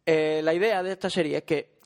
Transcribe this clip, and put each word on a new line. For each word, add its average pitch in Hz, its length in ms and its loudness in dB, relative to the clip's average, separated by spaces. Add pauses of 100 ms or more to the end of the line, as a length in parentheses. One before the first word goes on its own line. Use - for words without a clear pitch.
Eh, 156 360 2
la 160 120 2
idea 190 280 0
de 185 100 -4
esta 185 180 -6
serie 151 280 0
es 151 60 -6
que - 420 -4